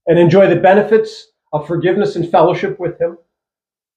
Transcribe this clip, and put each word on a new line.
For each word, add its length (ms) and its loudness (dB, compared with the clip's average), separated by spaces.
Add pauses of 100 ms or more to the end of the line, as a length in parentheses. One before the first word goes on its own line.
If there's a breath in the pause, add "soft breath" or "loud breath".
and 120 2
enjoy 300 4
the 120 0
benefits 680 0 (240)
of 140 -6
forgiveness 500 -4
and 140 -6
fellowship 480 0
with 220 -8
him, 160 -4 (800)